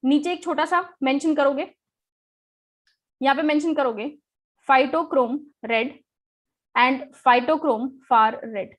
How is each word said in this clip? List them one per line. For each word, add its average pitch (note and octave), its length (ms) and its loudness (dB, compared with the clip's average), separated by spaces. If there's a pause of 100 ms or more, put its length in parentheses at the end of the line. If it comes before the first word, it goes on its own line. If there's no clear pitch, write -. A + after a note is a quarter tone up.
नीचे D4 300 2
एक F4 100 -10
छोटा D#4 220 -2
सा E4+ 160 0 (220)
mention C#4+ 320 0
करोगे, C#4+ 380 0 (1500)
यहाँ C4+ 140 2
पे D4+ 80 -4
mention D4+ 320 0
करोगे B3 420 -4 (520)
phytochrome C4+ 680 0 (280)
red A#3 260 -2 (840)
and B3+ 280 2 (140)
phytochrome B3 680 2 (200)
far A3 260 4 (160)
red। G#3 320 -10